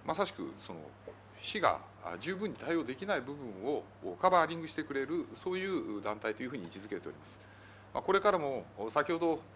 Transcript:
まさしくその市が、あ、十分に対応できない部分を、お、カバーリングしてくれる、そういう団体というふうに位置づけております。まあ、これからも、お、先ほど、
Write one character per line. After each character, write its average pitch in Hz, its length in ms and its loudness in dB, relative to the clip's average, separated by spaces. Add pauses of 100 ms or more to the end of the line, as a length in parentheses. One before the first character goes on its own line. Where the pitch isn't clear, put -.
ま 156 100 0
さ 196 100 2
し - 60 -6
く 82 220 -6 (120)
そ 95 80 -10
の 80 60 -10 (600)
市 - 180 -4
が、 107 220 4 (240)
あ、 85 120 -6
十 151 180 -4
分 190 160 -2
に 117 40 -8
対 156 220 0
応 147 80 2
で 131 100 -4
き 190 100 -6
な 196 120 2
い 131 40 0
部 127 120 -8
分 113 320 -8
を、 131 180 2 (220)
お、 180 80 -2
カ 185 160 4
バ 175 160 8
ー - 20 -6
リ 165 80 -4
ン 165 60 -6
グ 156 80 -6
し - 40 -12
て 151 120 -2
く - 80 -6
れ 135 120 0
る、 156 300 -2
そ 185 160 -4
う 185 60 0
い 170 400 -2
う 101 40 -6
団 104 160 -2
体 107 160 0
と 120 100 -4
い - 20 -4
う 123 40 -6
ふ 131 40 -8
う 139 40 -6
に 95 60 -6
位 85 40 -10
置 95 120 -12
づ 104 80 -12
け 95 140 -4
て - 80 -8
お - 20 -8
り - 60 -12
ま - 80 -18
す。 - 160 -16 (520)
ま 131 60 -2
あ、 - 40 -8
こ 185 100 4
れ 196 80 8
か 202 100 8
ら 185 60 4
も、 135 280 0 (120)
お、 107 120 -4
先 147 220 4
ほ 165 80 2
ど、 165 220 4 (140)